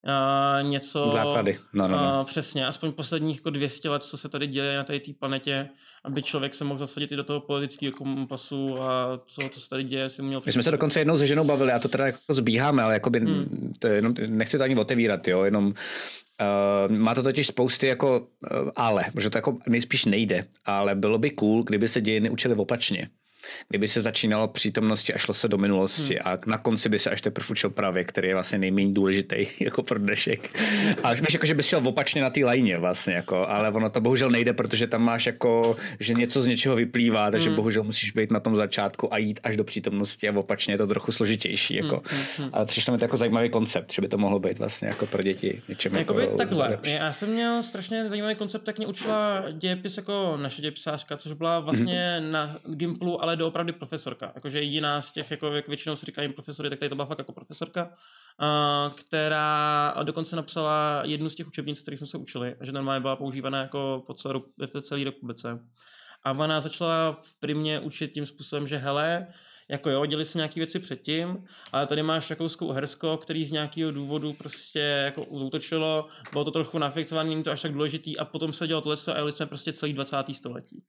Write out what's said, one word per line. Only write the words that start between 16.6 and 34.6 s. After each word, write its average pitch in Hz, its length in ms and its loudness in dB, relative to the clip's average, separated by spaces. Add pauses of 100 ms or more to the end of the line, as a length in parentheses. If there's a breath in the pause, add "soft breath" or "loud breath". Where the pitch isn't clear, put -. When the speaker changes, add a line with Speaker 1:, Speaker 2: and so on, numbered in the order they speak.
Speaker 2:
má 113 220 4
to 127 80 0
totiž 131 240 2
spousty 123 400 2
jako, 127 400 2 (240)
eh, - 40 -2 (200)
ale, 110 300 2 (140)
že 104 100 0
to 113 80 0
jako 120 200 0 (100)
nejspíš 120 380 2
nejde, 98 400 2 (200)
ale 98 300 2
bylo 104 220 2
by 139 140 2
cool, 110 320 4
kdyby 107 240 2
se 117 140 2
dějiny 110 280 2
učily 120 260 2
opačně. 104 540 -2 (600 loud breath)
Kdyby 107 180 0
se 117 140 2
začínalo 107 460 2
přítomnosti 110 680 0
a - 40 0
šlo - 160 0
se - 140 2
do 101 100 4
minulosti 98 560 2 (100)
Speaker 1:
Hmm. 92 100 0
Speaker 2:
a 92 120 -2
na 110 120 0
konci 113 320 2
by 107 100 4
se - 100 2
až 101 120 0
teprve - 300 -4
učil 104 180 0
pravěk, 92 400 0
který - 180 0
je 95 60 2
vlastně 95 260 0
nejméně 98 340 4
důležitý 98 600 2
<laughs> - 60 -18
jako - 240 0
pro 110 160 0
dnešek. - 600 0 (440 loud breath)
A 120 100 4
víš, 147 200 2
jako, 160 120 2
že 156 100 4
bys 143 120 2
šel 156 200 4
opačně 143 340 0
na 131 80 2
té 147 160 0
lajně 120 320 4
vlastně, 90 360 0
jako, 90 340 0
ale 104 240 2
ono 110 180 0
to 113 120 0
bohužel 127 280 4
nejde, 120 240 4
protože 117 340 0